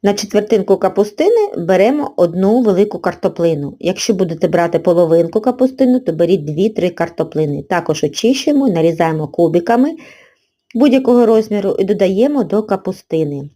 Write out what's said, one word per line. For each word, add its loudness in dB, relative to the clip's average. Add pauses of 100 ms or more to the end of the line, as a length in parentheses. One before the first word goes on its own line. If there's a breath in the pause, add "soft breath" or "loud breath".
На 2
четвертинку 0
капустини 0 (100)
беремо 0
одну 2
велику 0
картоплину. -4
Якщо -2
будете -2
брати 0
половинку 2
капустини, 0
то -4
беріть 0
дві-три -2
картоплини. -4
Також -2
очищуємо, 0
нарізаємо 0
кубиками 0 (800 loud breath)
будь-якого 4
розміру 0
і 0
додаємо 0
до -2
капустини. -6